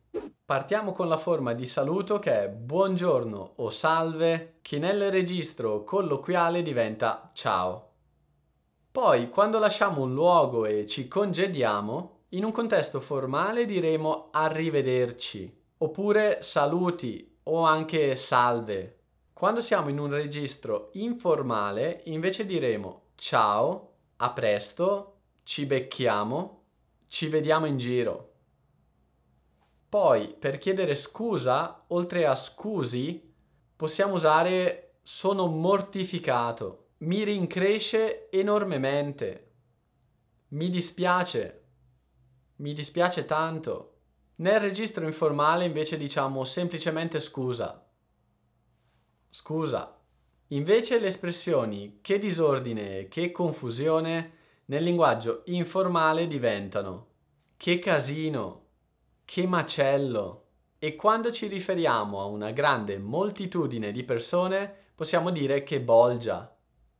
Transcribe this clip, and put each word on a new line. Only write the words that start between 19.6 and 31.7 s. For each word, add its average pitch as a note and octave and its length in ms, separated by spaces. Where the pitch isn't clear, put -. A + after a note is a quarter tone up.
siamo F#3+ 260
in C#3+ 120
un D3 120
registro C#3+ 800
informale, C#3+ 1120
invece F3 400
diremo A#2+ 580
ciao, A#2 720
a B2 140
presto, E3+ 800
ci - 220
becchiamo, C3 1000
ci - 200
vediamo D#3 380
in C#3+ 120
giro. B2 560
Poi, C#3 500
per C#3 220
chiedere F#3+ 360
scusa, D3+ 920